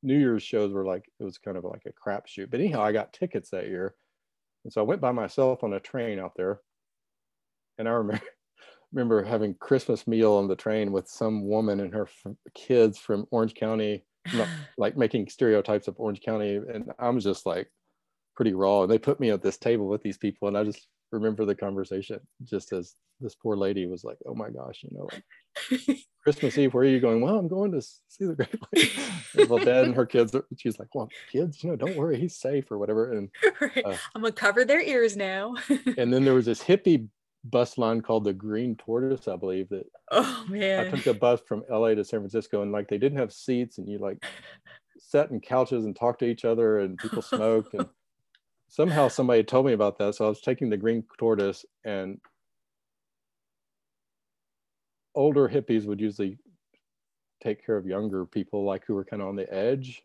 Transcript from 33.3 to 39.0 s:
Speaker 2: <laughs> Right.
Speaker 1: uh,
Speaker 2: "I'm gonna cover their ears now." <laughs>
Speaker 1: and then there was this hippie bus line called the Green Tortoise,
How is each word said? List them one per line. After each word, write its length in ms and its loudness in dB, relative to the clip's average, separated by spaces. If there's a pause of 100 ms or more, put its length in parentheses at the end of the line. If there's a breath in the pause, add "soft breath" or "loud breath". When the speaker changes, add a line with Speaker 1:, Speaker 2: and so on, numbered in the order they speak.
Speaker 2:
<laughs> 180 2
Right. 240 -2
Speaker 1:
uh, 140 -4 (160 loud breath)
Speaker 2:
"I'm 80 -6
gonna 100 0
cover 320 2
their 180 4
ears 340 2
now." 400 -6 (120)
<laughs> 280 0
Speaker 1:
and 160 2
then 120 4
there 100 6
was 120 4
this 160 -2
hippie 460 4 (360)
bus 340 0
line 220 2
called 240 0
the 80 0
Green 440 -4
Tortoise, 520 -2